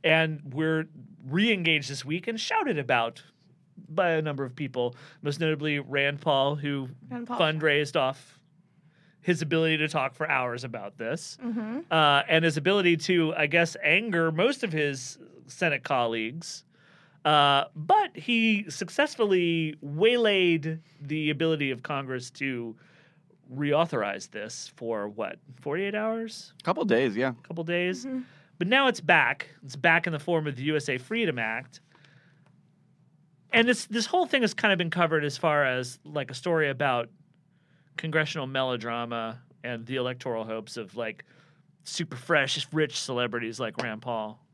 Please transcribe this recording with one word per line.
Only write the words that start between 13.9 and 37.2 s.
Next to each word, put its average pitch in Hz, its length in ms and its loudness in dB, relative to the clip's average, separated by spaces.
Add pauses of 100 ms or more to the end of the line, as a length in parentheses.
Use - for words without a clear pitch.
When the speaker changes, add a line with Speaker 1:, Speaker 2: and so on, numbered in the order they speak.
Speaker 1:
most 240 320 0
of 180 80 -4
his 143 440 -4 (300)
Senate 147 380 -2
colleagues, 117 800 -2 (600)
uh, 143 400 6 (120)
but 320 400 2
he 226 520 2
successfully 170 1120 0
waylaid 175 1000 2 (200)
the 151 300 -2
ability 151 400 0
of 123 140 -6
Congress 131 480 -6
to 120 420 -6 (800)
reauthorize 143 760 0
this 107 440 -12
for, 110 320 -4
what, 104 300 -8 (240)
forty-eight 190 320 -4
hours? 220 580 -6 (120)
Speaker 3:
Couple 247 200 0
days, 120 320 4
yeah. 127 160 2 (120)
Speaker 1:
Couple 170 200 -8
days. 180 400 -2
Speaker 2:
Mm-hmm. 262 160 -6 (380)
Speaker 1:
But 175 80 0
now 262 220 6
it's - 120 0
back. 147 480 2 (160)
It's 135 120 -14
back 165 320 4
in 165 40 -2
the 147 60 -4
form 156 300 0
of 131 80 -6
the 131 80 -8
U 151 120 2
S 147 120 -2
A 127 100 -2
Freedom 175 400 -2
Act. 113 420 -6 (1700)
And 233 140 4
this, 240 200 2
this 220 200 -2
whole 359 200 2
thing 269 160 2
has 214 120 2
kind 208 180 4
of 180 60 2
been 170 120 0
covered 160 340 2
as 135 140 -4
far 147 260 4
as, 127 400 -2
like, 147 260 -6
a 135 40 -12
story 160 340 0
about 127 400 0 (880)